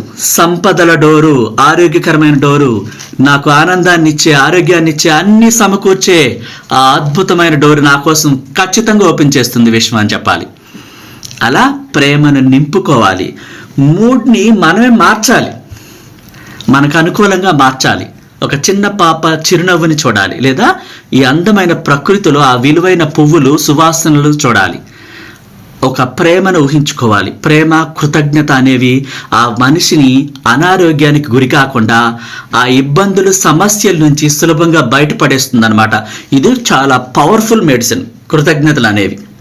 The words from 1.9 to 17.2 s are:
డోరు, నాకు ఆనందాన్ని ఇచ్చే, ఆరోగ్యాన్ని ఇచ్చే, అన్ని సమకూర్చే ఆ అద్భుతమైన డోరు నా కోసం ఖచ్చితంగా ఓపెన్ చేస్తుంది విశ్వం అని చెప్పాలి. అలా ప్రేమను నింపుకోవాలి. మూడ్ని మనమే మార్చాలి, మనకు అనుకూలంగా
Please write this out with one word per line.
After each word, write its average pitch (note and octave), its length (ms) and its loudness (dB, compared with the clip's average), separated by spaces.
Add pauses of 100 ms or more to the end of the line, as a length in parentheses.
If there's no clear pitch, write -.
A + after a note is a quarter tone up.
డోరు, C#3 540 0 (320)
నాకు C#3+ 300 2
ఆనందాన్ని E3+ 600 2
ఇచ్చే, D3+ 220 0
ఆరోగ్యాన్ని D#3+ 600 2
ఇచ్చే, D#3 200 -2
అన్ని G#3+ 400 2
సమకూర్చే F#3+ 920 0 (320)
ఆ C3+ 280 2
అద్భుతమైన E3+ 540 0
డోరు D3 260 2
నా C#3+ 140 2
కోసం C#3+ 460 0 (200)
ఖచ్చితంగా G3+ 480 0
ఓపెన్ D3+ 280 2
చేస్తుంది A#2 340 0
విశ్వం A2+ 280 -2
అని G#2 140 0
చెప్పాలి. F2+ 340 -4 (960)
అలా A3 360 0 (160)
ప్రేమను C#3+ 440 2
నింపుకోవాలి. C3 960 0 (440)
మూడ్ని G#3+ 720 2
మనమే G3 380 2
మార్చాలి, G#3 600 0 (1160)
మనకు C#3+ 280 0
అనుకూలంగా F#3 540 0